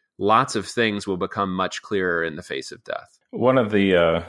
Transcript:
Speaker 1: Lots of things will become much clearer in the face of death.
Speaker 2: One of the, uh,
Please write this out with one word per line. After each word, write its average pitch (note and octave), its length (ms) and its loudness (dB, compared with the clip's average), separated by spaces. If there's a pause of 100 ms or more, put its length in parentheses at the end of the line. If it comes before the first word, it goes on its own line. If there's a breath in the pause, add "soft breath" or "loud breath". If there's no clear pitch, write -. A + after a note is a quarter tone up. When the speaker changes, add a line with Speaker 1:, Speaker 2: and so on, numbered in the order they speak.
(180)
Speaker 1:
Lots A2 380 2
of G2 100 -4
things G#2+ 400 -2
will F#2+ 120 -2
become F#2+ 360 -4
much F#2 280 -4
clearer F2+ 420 -2
in D#2+ 100 -6
the E2 80 -12
face - 300 -10
of - 100 -20
death. - 300 -10 (180)
Speaker 2:
One C3 280 2
of A2 120 0
the, G2 260 4
uh, E2+ 320 4